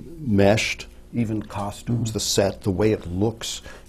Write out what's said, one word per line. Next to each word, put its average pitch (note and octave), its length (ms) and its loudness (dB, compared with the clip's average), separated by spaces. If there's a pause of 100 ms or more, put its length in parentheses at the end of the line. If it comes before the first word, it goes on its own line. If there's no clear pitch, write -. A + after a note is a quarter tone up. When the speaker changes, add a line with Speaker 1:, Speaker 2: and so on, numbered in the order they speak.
(180)
Speaker 1:
meshed, G#2 680 2 (260)
even G#2+ 300 -2
costumes, A2 680 -4
Speaker 2:
Mm-hmm. G#2+ 40 -6
Speaker 1:
the G#2 60 -2
set, - 420 2
the G#2+ 80 0
way G#2 220 4
it - 140 -2
looks. G2 560 -2 (260)